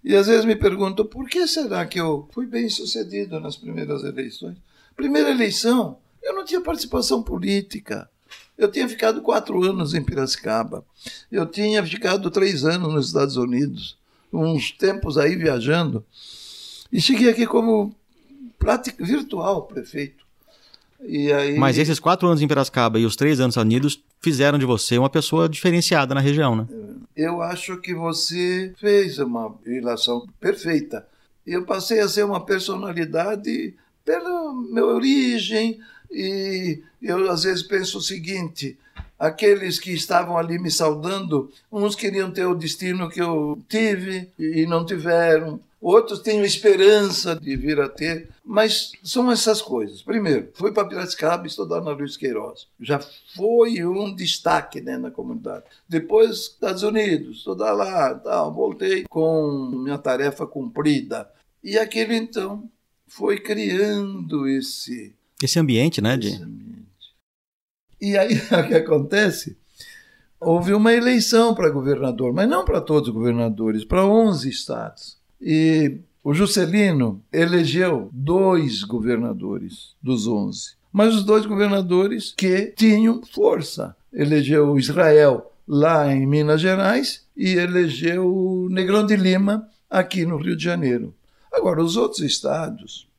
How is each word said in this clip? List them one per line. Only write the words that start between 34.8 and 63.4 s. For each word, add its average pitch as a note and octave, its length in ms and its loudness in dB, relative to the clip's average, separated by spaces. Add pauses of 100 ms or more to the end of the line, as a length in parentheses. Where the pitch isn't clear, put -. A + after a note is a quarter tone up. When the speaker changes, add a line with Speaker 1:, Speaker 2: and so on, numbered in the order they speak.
Speaker 1:
origem, A#3 960 0 (320)
e F#3+ 680 -4 (200)
eu F#3+ 280 -2
às E3+ 140 0
vezes F#3 200 0
penso G3 340 -4
o F#3 40 -8
seguinte: E3+ 760 -8 (420)
aqueles F#3+ 600 2
que F#3 120 -8
estavam F3 460 -2
ali E3 220 -2
me F3 120 -4
saudando, D#3 800 -2 (200)
uns G#3 240 -2
queriam F#3+ 360 -4
ter F#3 140 -2
o F3+ 100 2
destino F3 540 -6
que F3 120 -6
eu D3+ 460 -2
tive F#3+ 640 -2 (100)
e D#3+ 260 0
não E3 200 0
tiveram, E3 760 2 (220)
outros G3+ 380 4
tinham G#3+ 260 0
esperança G3 880 4
de D#3 200 -6
vir C#3+ 260 0
a C#3 80 0
ter, E3 400 -8 (160)
mas A3 460 0 (120)
são B3 280 0
essas A3 300 2
coisas. A2 420 -6
Primeiro, F3+ 500 0
fui G3+ 180 -2
pra G3+ 140 0
Piracicaba F3+ 640 -4
estudar E3+ 340 -6
na D#3+ 100 -6
Luiz C#3+ 240 -8
Queiroz. - 520 -8 (120)
Já C#3+ 200 -2 (360)
foi A3+ 480 2
um G3 300 -2
destaque, E3+ 680 -2
né, C3 160 -8
na B2+ 140 -8
comunidade. A#2 520 -12 (260)
Depois, F#3+ 480 4 (160)
Estados F#3+ 300 -4
Unidos, G#3 560 -2
estudar G3+ 340 -2
lá, F#3+ 420 0
tal, - 380 -2
voltei F#3+ 560 -2
com D3+ 640 -2 (120)
minha C#3+ 140 -6
tarefa C3+ 480 -2
cumprida. C3+ 840 -4 (360)
E G3+ 140 -2
aquilo, A3 360 -2
então, G#3+ 560 -6 (380)
foi G3+ 320 -2
criando G3 1080 -2